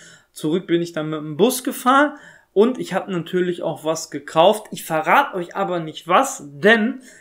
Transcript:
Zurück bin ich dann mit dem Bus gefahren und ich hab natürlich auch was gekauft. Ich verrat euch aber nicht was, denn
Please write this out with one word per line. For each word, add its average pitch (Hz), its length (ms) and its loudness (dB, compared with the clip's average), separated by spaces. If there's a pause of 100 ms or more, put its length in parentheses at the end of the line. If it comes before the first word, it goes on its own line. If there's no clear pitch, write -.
(320)
Zurück 165 340 -2
bin 170 140 2
ich 170 120 -6
dann 156 180 -6
mit 156 80 -6
dem 151 180 -10
Bus 240 280 0
gefahren 277 500 2 (400)
und 240 240 4
ich 170 160 -8
hab 185 140 -4
natürlich 180 540 -2
auch 156 220 -6
was 160 260 -4
gekauft. 170 600 2
Ich - 140 -12
verrat 175 500 2
euch 175 220 -8
aber 180 240 -2
nicht 156 280 -12
was, 214 380 2
denn 214 560 2 (180)